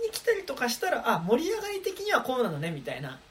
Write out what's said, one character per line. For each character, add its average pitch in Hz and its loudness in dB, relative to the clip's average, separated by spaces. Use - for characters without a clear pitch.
に 440 -4
来 - -4
た 466 2
り 392 -2
と - -6
か 247 0
し 233 -2
た 370 0
ら、 233 2
あ、 226 4
盛 226 4
り 381 0
上 440 0
が 403 -4
り 403 -4
的 392 -4
に 415 -2
は 277 6
こ 254 0
う 247 4
な 196 2
の 147 -2
ね、 165 -2
み 147 -6
た 135 -8
い 131 -8
な。 131 -8